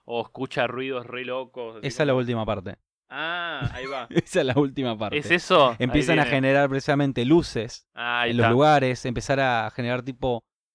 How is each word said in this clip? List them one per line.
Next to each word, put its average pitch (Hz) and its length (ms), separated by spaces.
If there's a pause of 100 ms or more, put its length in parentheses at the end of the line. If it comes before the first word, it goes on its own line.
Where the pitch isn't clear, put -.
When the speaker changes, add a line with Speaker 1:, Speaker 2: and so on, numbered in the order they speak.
Speaker 1:
o 117 180
escucha 127 440
ruidos 123 400
re 123 180
locos, 123 540
así 117 80
Speaker 2:
Esa 139 160
es 147 40
la 135 60
Speaker 1:
como 127 80
Speaker 2:
última 117 260
parte. 101 300 (320)
Speaker 1:
Ah, 160 680
ahí 127 120
va. 131 240
Speaker 2:
<laughs> - 0
Esa 165 300
es 139 60
la 127 100
última 135 400
parte. 107 220
Speaker 1:
¿Es 151 120
eso? 170 400
Ahí 113 100
Speaker 2:
Empiezan 147 400
a - 20
Speaker 1:
viene. 135 140
Speaker 2:
generar 135 320
precisamente 135 560
luces 131 680
Speaker 1:
Ah, 120 280
ahí 120 80
Speaker 2:
en 120 60
los 117 80
Speaker 1:
está. 113 80
Speaker 2:
lugares, 135 520
empezar 131 360
a 117 340
generar 123 280
tipo, 123 420 (300)